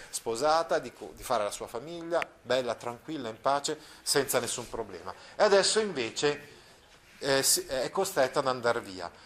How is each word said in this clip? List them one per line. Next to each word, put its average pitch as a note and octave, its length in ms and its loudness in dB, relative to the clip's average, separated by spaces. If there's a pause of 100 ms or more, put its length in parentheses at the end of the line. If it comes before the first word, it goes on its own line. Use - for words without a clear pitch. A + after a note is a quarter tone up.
sposata, D3+ 680 0
di C3 160 -6
co-, F2+ 220 -14
di G#2+ 80 -16
fare A#2 200 0
la G2+ 80 -2
sua G#2+ 160 -10
famiglia, E3 600 -4 (140)
bella, A#2+ 340 0
tranquilla, A#2+ 540 -8
in A2 120 -12
pace, C#3+ 380 0 (240)
senza C3+ 360 2
nessun A#2 300 -4
problema. F#2 440 -8 (220)
E - 80 4
adesso G3 360 6
invece, D3 760 -2 (640)
eh, C3+ 240 4
si, - 220 2
è C3 240 -2
costretta D#3 500 2
ad C3+ 80 0
andar A#2+ 340 2
via. F#2 300 -10 (140)